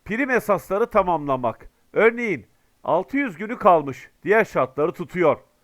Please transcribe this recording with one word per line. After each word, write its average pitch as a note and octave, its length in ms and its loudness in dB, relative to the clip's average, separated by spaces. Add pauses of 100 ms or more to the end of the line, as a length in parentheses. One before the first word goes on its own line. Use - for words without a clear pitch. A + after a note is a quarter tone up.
prim A#3+ 260 -4
esasları G#3 560 0
tamamlamak. D3 840 -2 (240)
Örneğin G#3+ 540 0 (380)
altı F#3 320 -2
yüz C4 200 -4
günü G#3 220 -10
kalmış, D#3 520 2 (120)
diğer G3+ 220 2
şartları D3 480 -2
tutuyor. D#3+ 440 0 (280)